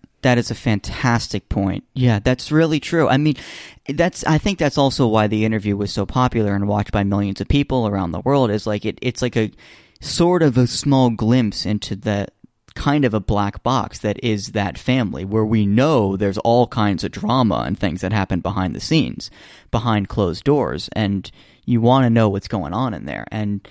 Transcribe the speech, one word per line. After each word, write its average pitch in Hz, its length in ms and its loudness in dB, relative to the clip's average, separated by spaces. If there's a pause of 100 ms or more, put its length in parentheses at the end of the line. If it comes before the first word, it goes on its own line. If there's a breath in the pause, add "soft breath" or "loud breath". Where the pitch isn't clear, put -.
(200)
That 123 160 2
is 120 140 0
a 113 40 -6
fantastic - 920 -2
point. 98 360 -2 (100)
Yeah, 123 240 2
that's 127 340 -2
really 156 280 2
true. 160 280 2
I 127 80 4
mean, 147 200 2 (520 loud breath)
that's, 165 360 -2
I 156 120 2
think 196 220 0
that's 147 180 0
also 135 300 2
why 107 220 4
the 110 180 0
interview 104 280 0
was 101 160 -2
so 101 140 -2
popular 113 500 0
and 101 140 -2
watched 101 240 -2
by 101 100 0
millions 98 380 -2
of 101 80 -8
people 135 400 0
around 95 240 -4
the 87 80 -6
world, 131 300 2
is 104 160 -2
like, 104 180 -2
it, - 160 -6
it's - 220 -4
like 123 140 -2
a 110 140 0 (500 soft breath)
sort 175 420 2
of 127 160 2
a 123 80 6
small 131 420 2
glimpse 113 560 0
into 101 320 -4
the 101 320 -4 (460)
kind 143 320 0
of 107 80 0
a 107 60 2
black 101 420 -2
box - 380 -2
that 107 220 -4
is 107 260 -2
that 98 280 -4
family, 104 480 -2
where 110 220 0
we 107 180 2
know 110 500 4
there's 98 220 0
all 120 300 2
kinds 101 380 0
of - 60 -4
drama 104 560 0
and 92 120 -4
things 90 240 -4
that 95 100 -2
happen 95 280 0
behind 92 340 -2
the - 60 -10
scenes, 131 500 -2 (400 loud breath)
behind 110 400 0
closed 90 340 -2
doors, 117 480 0
and 98 380 -2 (340 soft breath)
you 120 160 2
wanna 123 300 4
know 113 180 4
what's 98 200 -4
going 87 260 -6
on 120 180 -4
in 69 140 -10
there, 67 260 -8
and 104 380 -4